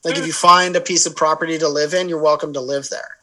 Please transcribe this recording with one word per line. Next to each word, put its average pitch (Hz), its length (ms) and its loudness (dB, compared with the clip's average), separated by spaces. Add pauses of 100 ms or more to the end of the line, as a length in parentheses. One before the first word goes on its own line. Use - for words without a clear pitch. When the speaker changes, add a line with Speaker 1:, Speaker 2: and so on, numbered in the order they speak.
Speaker 1:
Like, 165 120 -2
if 165 60 -4
Speaker 2:
Mm. 156 60 -6
Speaker 1:
you 160 40 -6
find 180 440 4
a 170 40 4
piece 175 260 0
of 160 100 -8
property 160 420 0
to 160 100 0
live 147 240 -2
in, 180 160 0
you're 160 140 -2
welcome 151 300 2
to 143 80 -6
live 135 280 -6
there. - 340 -12